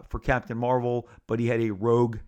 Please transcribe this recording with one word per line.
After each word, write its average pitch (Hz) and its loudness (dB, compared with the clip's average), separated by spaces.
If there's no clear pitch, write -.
for 117 -8
Captain 123 -2
Marvel, 120 0
but 113 -2
he 117 0
had 117 2
a 113 0
rogue 117 2